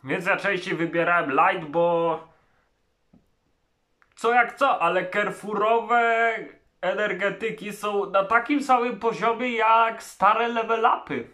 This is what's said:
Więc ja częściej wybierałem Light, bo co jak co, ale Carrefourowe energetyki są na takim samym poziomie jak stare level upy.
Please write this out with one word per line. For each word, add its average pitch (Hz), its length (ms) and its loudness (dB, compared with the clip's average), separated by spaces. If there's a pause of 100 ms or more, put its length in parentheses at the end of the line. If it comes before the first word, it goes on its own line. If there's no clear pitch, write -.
Więc 170 220 -4
ja 190 120 0
częściej 185 380 -4
wybierałem 165 560 0
Light, 165 380 2
bo 170 500 0 (2000)
co 233 180 0
jak 240 220 2
co, 269 260 2
ale 175 280 0
Carrefourowe 226 1200 0 (480)
energetyki 202 920 -4
są 202 360 -4
na 190 140 2
takim 240 400 0
samym 240 360 2
poziomie 226 520 -2
jak 226 520 2
stare 220 440 2
level 226 380 0
upy. 131 480 0